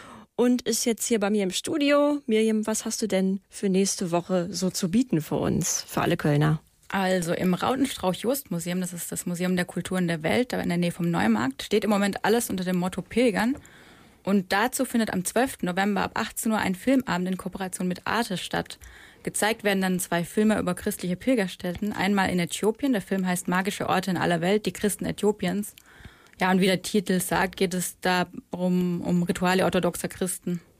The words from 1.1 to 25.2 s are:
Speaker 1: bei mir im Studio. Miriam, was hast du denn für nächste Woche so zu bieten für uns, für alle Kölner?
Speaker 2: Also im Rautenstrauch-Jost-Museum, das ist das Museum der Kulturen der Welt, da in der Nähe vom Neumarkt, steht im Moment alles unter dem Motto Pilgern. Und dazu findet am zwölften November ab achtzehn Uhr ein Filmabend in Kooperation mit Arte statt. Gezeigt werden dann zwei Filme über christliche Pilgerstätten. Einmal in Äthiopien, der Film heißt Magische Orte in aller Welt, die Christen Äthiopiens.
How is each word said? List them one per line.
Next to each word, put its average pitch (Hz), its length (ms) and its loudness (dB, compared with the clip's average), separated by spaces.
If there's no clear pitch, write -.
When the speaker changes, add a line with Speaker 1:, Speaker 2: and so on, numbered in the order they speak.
Speaker 1:
bei 202 100 2
mir 208 140 2
im 185 80 0
Studio. 285 760 2
Miriam, 220 400 2
was 220 180 -2
hast 220 200 -4
du 214 40 -2
denn 190 340 2
für - 180 -2
nächste 190 400 0
Woche 175 400 0
so 180 220 -2
zu - 180 -2
bieten 190 320 2
für - 140 -4
uns, - 520 0
für - 140 -2
alle 175 160 0
Kölner? 151 460 2
Speaker 2:
Also 185 380 0
im 180 220 0
Rautenstrauch-Jost-Museum, 185 1300 -2
das 180 100 -6
ist 175 220 -10
das - 120 -8
Museum 180 300 0
der 180 80 0
Kulturen 180 460 -2
der 165 140 -2
Welt, 233 280 2
da 180 80 -2
in - 80 -2
der 175 100 0
Nähe 175 140 0
vom 170 180 -2
Neumarkt, 220 540 0
steht 214 220 0
im 214 40 0
Moment 202 360 0
alles 233 240 2
unter 185 160 -4
dem 185 100 0
Motto 180 260 -2
Pilgern. 233 540 2
Und 190 260 2
dazu 226 320 0
findet 233 300 0
am 185 100 -2
zwölften - 440 0
November 190 340 0
ab 175 140 -2
achtzehn 220 360 -2
Uhr 214 60 2
ein 190 180 0
Filmabend 185 540 0
in 185 80 -4
Kooperation 185 500 -6
mit 180 180 -4
Arte 202 300 0
statt. - 420 -6
Gezeigt - 400 -2
werden 202 160 2
dann 185 220 0
zwei 170 240 -2
Filme 214 340 2
über 175 160 0
christliche 180 400 -4
Pilgerstätten. 196 800 -2
Einmal 190 360 2
in 180 100 0
Äthiopien, 220 520 0
der 202 100 2
Film 185 240 -2
heißt 180 220 -2
Magische 185 400 0
Orte 185 240 0
in 165 60 0
aller 165 240 0
Welt, 202 240 2
die 180 80 -2
Christen 196 320 -2
Äthiopiens. 208 680 -2